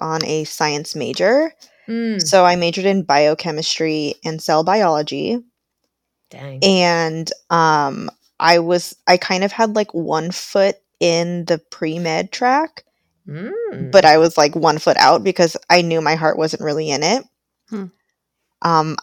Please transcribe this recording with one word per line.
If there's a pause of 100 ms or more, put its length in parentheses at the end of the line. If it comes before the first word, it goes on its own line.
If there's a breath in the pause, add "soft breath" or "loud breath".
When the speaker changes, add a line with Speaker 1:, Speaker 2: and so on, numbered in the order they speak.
Speaker 1:
on
a
science
major. (360 soft breath)
Speaker 2:
Mm.
Speaker 1:
So
I
majored
in
biochemistry (100)
and
cell
biology. (920)
Speaker 2:
Dang.
Speaker 1:
And, (200)
um, (280)
I
was, (140)
I
kind
of
had,
like,
one
foot (240)
in
the
pre-med
track, (440)
Speaker 2:
Mm.
Speaker 1:
but
I
was,
like,
one
foot
out
because (120)
I
knew
my
heart
wasn't
really
in
it. (440)
Speaker 3:
Hmm. (800)
Speaker 1:
Um,